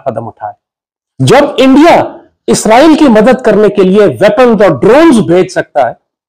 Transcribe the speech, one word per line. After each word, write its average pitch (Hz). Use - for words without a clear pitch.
कदम 117
उठाए। 104
जब 226
इंडिया 269
इसराइल 247
की 294
मदद 240
करने 208
के 202
लिए 196
weapons 214
और 170
drones 262
भेज 180
सकता 143
है, 131